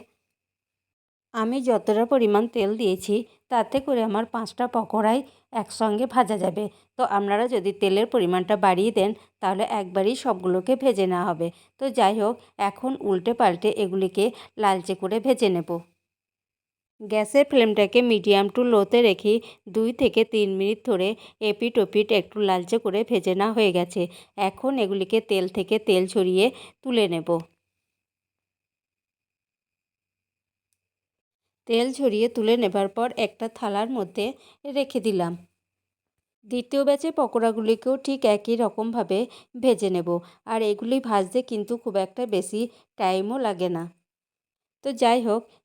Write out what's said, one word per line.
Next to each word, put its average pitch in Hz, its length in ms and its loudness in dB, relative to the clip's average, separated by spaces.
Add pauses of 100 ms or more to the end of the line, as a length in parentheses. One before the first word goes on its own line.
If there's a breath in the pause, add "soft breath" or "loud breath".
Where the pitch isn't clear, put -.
(1300)
আমি 233 220 -2 (120)
যতটা 214 380 2
পরিমাণ 226 420 4
তেল 208 280 -2
দিয়েছি, 196 380 -2 (340 soft breath)
তাতে 226 320 0
করে 269 220 -2
আমার 220 220 -2 (100)
পাঁচটা 233 340 -6
পকোড়াই 220 520 0 (320 loud breath)
একসঙ্গে 220 540 -2
ভাজা 220 320 0
যাবে। 185 260 -2 (320 soft breath)
তো 254 80 -2
আপনারা 202 440 0
যদি 202 240 -2
তেলের 202 340 2
পরিমাণটা 180 500 0
বাড়িয়ে 190 420 2
দেন, 196 120 2 (300 soft breath)
তাহলে 196 240 -2 (160)
একবারেই 190 360 -2
সবগুলোকে 185 600 -2
ভেজে 208 300 2
নেওয়া 185 240 0
হবে। 170 180 -2 (300 soft breath)
তো 269 120 -8
যাই 214 280 2
হোক, 220 160 0 (240 soft breath)
এখন 208 420 -4
উল্টে 196 340 -2
পাল্টে 202 420 2
এগুলিকে 190 480 -2 (340 loud breath)
লালচে 190 360 0
করে 190 260 -4
ভেজে 247 280 2
নেব। 175 220 -2 (1300)
গ্যাসের 214 500 2
ফ্লেমটাকে 220 500 4 (100)
medium 202 440 4
to 247 60 0 (120)
low-তে 202 300 4
রেখে 208 300 2 (360 loud breath)
দুই 220 240 0
থেকে 233 320 0
তিন 208 240 0 (100)
মিনিট 208 260 -2
ধরে 196 240 0 (320 loud breath)
এপিট 214 380 -2
ওপিট 208 340 2
একটু 190 280 0
লালচে 185 380 0
করে 202 220 -2 (100)
ভেজে 185 240 0
নেওয়া 208 220 0
হয়ে 208 160 2
গেছে। 175 300 -2 (340 loud breath)
এখন 202 420 -4
এগুলিকে 196 400 0 (120)
তেল 190 180 2
থেকে 185 300 -4
তেল 190 280 2
ঝরিয়ে 185 400 2 (340 loud breath)
তুলে 240 280 0
নেব। 165 200 -6 (4000)
তেল 233 240 2
ঝরিয়ে 233 360 2
তুলে 226 280 0
নেবার 196 320 0
পর 233 280 -2
একটা 226 320 -4
থালার 214 420 -4
মধ্যে 208 360 -4 (380 soft breath)
রেখে 277 360 -2
দিলাম। 180 320 0 (1120)
দ্বিতীয় 247 380 -2
ব্যাচে 285 260 2
পকোড়াগুলিকেও 226 840 0
ঠিক 269 280 -4
একই 208 320 2
রকমভাবে 220 600 -2 (380 loud breath)
ভেজে 226 340 2
নেব, 175 180 -2 (360 loud breath)
আর 226 180 -4
এগুলি 214 380 -2
ভাজতে 214 420 -2
কিন্তু 214 340 -6
খুব 220 200 -6
একটা 190 300 -4
বেশি 208 340 -2 (360 soft breath)
টাইমও 190 420 -2
লাগে 185 380 -2
না। 165 80 -6 (1000)
তো 269 80 -4
যাই 240 300 2
হোক, 226 200 0 (220 soft breath)